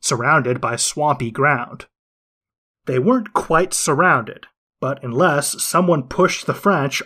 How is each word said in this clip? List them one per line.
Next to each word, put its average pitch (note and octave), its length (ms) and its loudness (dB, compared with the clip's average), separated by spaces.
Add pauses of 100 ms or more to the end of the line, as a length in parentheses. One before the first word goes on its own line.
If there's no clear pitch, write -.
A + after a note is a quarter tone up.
surrounded B2+ 580 0
by A#2 160 -4
swampy C#3+ 540 -2
ground. B2+ 560 -2 (1000)
They C3 120 0
weren't G#3+ 340 2
quite E3+ 400 0
surrounded, D3 760 0 (340)
but C3+ 200 -4
unless C#3+ 640 0
someone F3 400 2
pushed - 420 0
the F3 80 -4
French D3 520 0